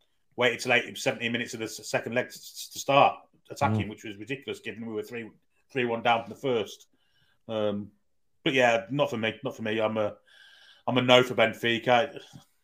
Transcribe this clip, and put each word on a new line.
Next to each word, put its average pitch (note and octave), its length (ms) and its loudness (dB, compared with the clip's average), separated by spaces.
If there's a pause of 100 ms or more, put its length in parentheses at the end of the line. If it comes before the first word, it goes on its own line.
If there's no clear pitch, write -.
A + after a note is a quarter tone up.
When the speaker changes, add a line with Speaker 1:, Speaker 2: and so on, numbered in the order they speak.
(360)
Speaker 1:
wait A#2+ 160 2
until B2 220 -2
eighty, A#2+ 200 0
seventy A#2 360 -4
minutes A#2+ 240 -6
of A2+ 60 -10
the A2+ 60 -6
s-, G#2+ 220 -14
second A#2+ 260 -4
leg B2 140 -2
to, - 100 -20
to - 400 -16
start C#3 380 4 (340)
attacking, A2 360 -2
Speaker 2:
Mm. - 40 -10
Speaker 1:
which G#2+ 140 -14
was G#2 140 -12
ridiculous G#2+ 420 -10
given A2+ 240 -12
we A2+ 80 -10
were G#2+ 100 -6
three, A2+ 280 -12 (420)
three B2 140 -2
one A#2 160 -2
down A#2 200 2
from A2+ 120 -14
the - 40 -20
first. A#2+ 480 -4 (640)
Um, G#2 420 -4 (540)
but D#3+ 80 2
yeah, A#2+ 380 4
not C#3+ 180 0
for A#2+ 80 -6
me, A2 260 -2
not B2+ 140 -8
for A#2 60 -12
me. A2 180 -2
I'm A2 160 0
a, G#2 200 -2 (720)
I'm B2 120 2
a B2+ 40 2
no B2+ 200 8
for B2 120 0
Benfica. A#2 840 2 (460)